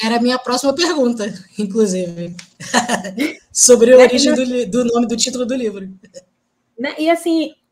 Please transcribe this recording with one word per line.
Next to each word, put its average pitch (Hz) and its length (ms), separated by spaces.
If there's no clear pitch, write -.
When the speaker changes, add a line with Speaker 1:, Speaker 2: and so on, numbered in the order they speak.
Speaker 1:
era 233 140
a 233 60
minha 247 180
próxima 269 340
pergunta, 254 580
inclusive. 185 760
<laughs> 226 920
Sobre 240 400
a 254 40
Speaker 2:
Né, 254 80
Speaker 1:
origem 277 260
Speaker 2:
não 302 60
Speaker 1:
do 262 60
li-, 247 220
do 233 200
nome, 233 200
do 220 100
título 247 300
do 226 80
livro. 202 340
Speaker 2:
Né, 262 200
e 311 120
assim, 330 440